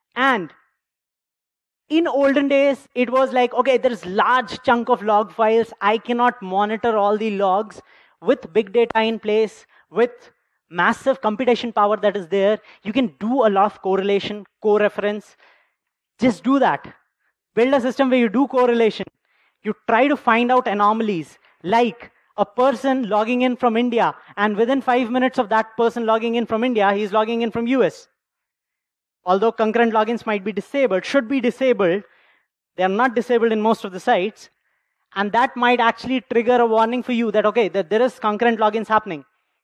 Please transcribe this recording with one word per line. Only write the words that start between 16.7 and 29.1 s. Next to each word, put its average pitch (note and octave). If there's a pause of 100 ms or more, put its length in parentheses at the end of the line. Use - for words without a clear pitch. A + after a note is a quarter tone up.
Build B3+
a C#4
system B3+
where B3+
you A#3
do A#3+
correlation. A#3+ (580)
You G#3 (140)
try A3+
to C#4+
find A#3+
out B3
anomalies, G#3 (240)
like A3+ (260)
a G3+
person C4
logging A3
in B3+
from A#3
India, A3+ (220)
and G#3
within A#3
five B3
minutes B3+
of A3
that A3
person A#3
logging A3+
in A#3
from A3
India, G#3+
he's G3+
logging A3
in A#3
from A#3
U B3+
S. - (1160)